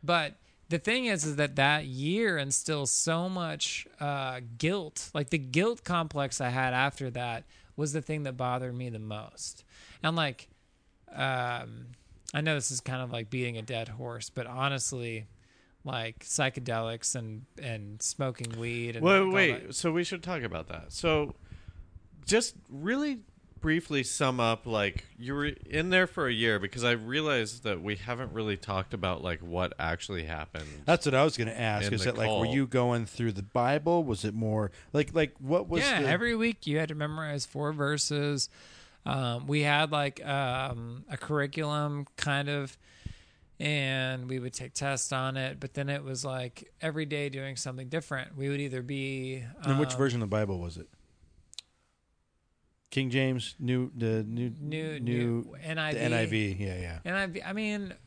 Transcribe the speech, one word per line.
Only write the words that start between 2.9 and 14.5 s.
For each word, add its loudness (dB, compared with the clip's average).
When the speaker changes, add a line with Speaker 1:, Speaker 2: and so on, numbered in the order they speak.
Speaker 1:
so 2
much, -4
uh, -2
guilt. -2
Like, -2
the 2
guilt 0
complex -2
I 0
had 2
after 2
that -4
was -2
the 0
thing -4
that -6
bothered 0
me -4
the -6
most. -10
And, 0
like, -2
um, -2
I 0
know 2
this 0
is -4
kind -4
of, -6
like, -6
beating -2
a -6
dead -4
horse, -8
but -6
honestly, -2